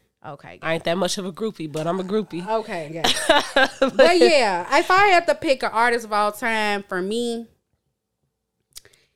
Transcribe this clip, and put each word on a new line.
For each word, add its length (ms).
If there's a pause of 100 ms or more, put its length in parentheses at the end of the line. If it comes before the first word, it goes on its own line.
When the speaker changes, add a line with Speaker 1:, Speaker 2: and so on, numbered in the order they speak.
(260)
Speaker 1:
Okay, 360
Speaker 2:
I 120
ain't 100
that 120
much 220
of 80
a 60
groupie, 380
but 160
I'm 140
a 40
groupie. 440
Speaker 1:
Okay, 460
yeah. 800
Speaker 2:
<laughs> 60
But 160
Speaker 1:
But 220
yeah, 600
if 120
I 180
had 180
to 80
pick 280
an 100
artist 340
of 80
all 180
time, 520
for 180
me, 440 (1700)